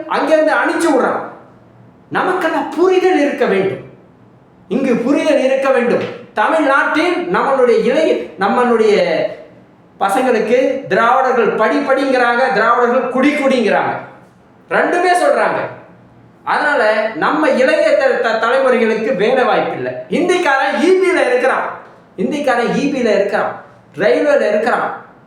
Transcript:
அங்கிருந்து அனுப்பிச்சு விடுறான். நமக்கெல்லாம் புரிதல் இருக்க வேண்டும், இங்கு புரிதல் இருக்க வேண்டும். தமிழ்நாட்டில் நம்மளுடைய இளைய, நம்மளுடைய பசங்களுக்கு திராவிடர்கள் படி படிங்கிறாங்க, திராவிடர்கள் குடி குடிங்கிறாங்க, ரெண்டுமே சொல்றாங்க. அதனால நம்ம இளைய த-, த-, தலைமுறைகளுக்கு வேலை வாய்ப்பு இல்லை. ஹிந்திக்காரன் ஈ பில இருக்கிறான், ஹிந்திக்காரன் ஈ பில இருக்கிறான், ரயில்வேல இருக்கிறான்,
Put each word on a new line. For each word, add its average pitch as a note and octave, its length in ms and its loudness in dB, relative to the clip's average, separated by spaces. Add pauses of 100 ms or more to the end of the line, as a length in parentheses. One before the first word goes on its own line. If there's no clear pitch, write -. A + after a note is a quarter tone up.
அங்கிருந்து D4 460 2
அனுப்பிச்சு D#4+ 380 0
விடுறான். - 320 0 (880)
நமக்கெல்லாம் D#4+ 600 -2
புரிதல் F4+ 500 2
இருக்க B3 240 0
வேண்டும், F#3+ 380 -2 (880)
இங்கு B3+ 240 0 (100)
புரிதல் D4 400 2
இருக்க C4+ 260 0
வேண்டும். A#3+ 360 0 (280)
தமிழ்நாட்டில் D4+ 840 0 (140)
நம்மளுடைய A#3+ 540 2
இளைய, C#4 280 2 (280)
நம்மளுடைய A3 560 2 (1040)
பசங்களுக்கு A3+ 580 0 (300)
திராவிடர்கள் A#3 680 2
படி A3+ 240 0
படிங்கிறாங்க, C4 640 0 (100)
திராவிடர்கள் A#3+ 580 0
குடி C#4 220 2
குடிங்கிறாங்க, A3+ 600 0 (760)
ரெண்டுமே F4 460 0
சொல்றாங்க. A#3+ 440 0 (840)
அதனால C#4 380 0 (320)
நம்ம D4 340 0 (100)
இளைய D#4 340 2
த-, C4 260 2
த-, A3+ 200 0
தலைமுறைகளுக்கு A3+ 760 0
வேலை A#3+ 280 2
வாய்ப்பு E3+ 320 0
இல்லை. B2+ 160 -6 (180)
ஹிந்திக்காரன் C#4+ 680 0
ஈ E4+ 140 0
பில F4 320 2
இருக்கிறான், B3 400 0 (520)
ஹிந்திக்காரன் B3 580 -2
ஈ C#4 160 -2
பில A#3+ 180 -2
இருக்கிறான், G3 420 0 (440)
ரயில்வேல A#3+ 520 2
இருக்கிறான், G#3+ 400 -2 (400)